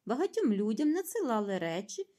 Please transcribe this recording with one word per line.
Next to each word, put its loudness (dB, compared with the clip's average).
багатьом 2
людям 2
надсилали 0
речі -6